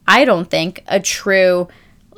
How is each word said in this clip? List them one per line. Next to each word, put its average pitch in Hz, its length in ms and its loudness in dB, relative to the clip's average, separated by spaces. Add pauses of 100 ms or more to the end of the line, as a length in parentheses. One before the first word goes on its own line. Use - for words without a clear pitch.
I 233 180 4
don't 180 240 0
think, 165 380 -6
a 196 140 -2
true 185 640 0 (520)